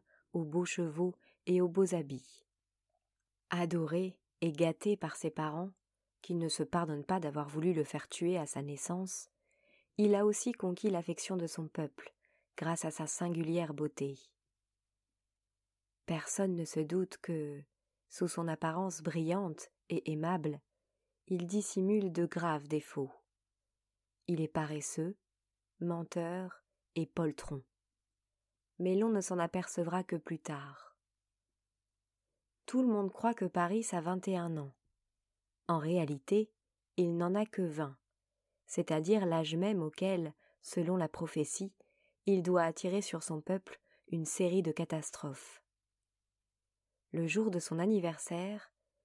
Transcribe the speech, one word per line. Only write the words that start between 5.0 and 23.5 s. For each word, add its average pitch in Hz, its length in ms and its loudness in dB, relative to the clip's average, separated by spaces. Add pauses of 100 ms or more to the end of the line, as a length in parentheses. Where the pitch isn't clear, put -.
ses 160 160 -4
parents, 160 400 -4 (500)
qui 180 140 -2
ne 165 140 0
se - 140 0
pardonnent 156 420 0
pas 185 160 0
d'avoir 147 260 -2
voulu 156 240 2
le 156 140 2
faire - 240 -8
tuer 180 280 0
à 151 80 -2
sa 139 160 -6
naissance, 175 680 -6 (680)
il 208 180 8
a 202 100 6
aussi 214 260 2
conquis 185 380 0
l'affection 175 480 -2
de 170 100 0
son 160 220 -6
peuple, - 440 -6 (440)
grâce 165 260 -2
à 156 80 -2
sa 156 160 -6
singulière 165 640 0
beauté. 143 460 -4 (1900)
Personne 180 500 -2
ne 165 100 -2
se - 160 -2
doute 180 360 -2
que, 147 460 -6 (460)
sous - 180 -2
son 165 220 -4
apparence 165 520 -2
brillante 165 720 -2 (160)
et - 240 -2
aimable, 156 480 0 (680)
il 175 200 0
dissimule 196 640 2
de 170 140 2
graves 156 420 0
défauts. 147 460 -2 (1120)